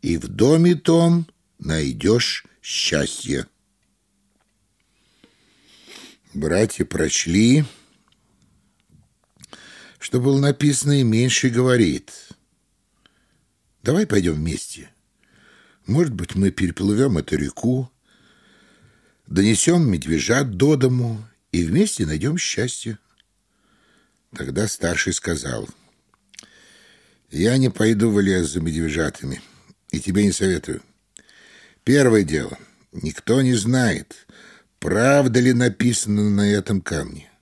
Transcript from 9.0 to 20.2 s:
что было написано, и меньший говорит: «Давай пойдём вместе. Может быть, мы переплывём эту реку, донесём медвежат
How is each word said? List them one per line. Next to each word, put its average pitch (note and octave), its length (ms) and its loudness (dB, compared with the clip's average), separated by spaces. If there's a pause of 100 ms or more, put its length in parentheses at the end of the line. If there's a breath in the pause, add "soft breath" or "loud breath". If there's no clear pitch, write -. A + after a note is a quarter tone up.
что - 220 -2
было C#3 180 2
написано, C#3+ 640 2
и - 20 2
меньший A#2+ 460 2
говорит: A#2+ 640 2 (1700)
«Давай E3+ 240 0
пойдём F2 280 0
вместе. - 540 -8 (960 soft breath)
Может C#3 280 0
быть, F2 200 -8
мы F#2+ 180 2
переплывём G2+ 680 0
эту - 180 -4
реку, A#2+ 560 -4 (1400 soft breath)
донесём A2+ 640 2
медвежат F#2+ 640 -2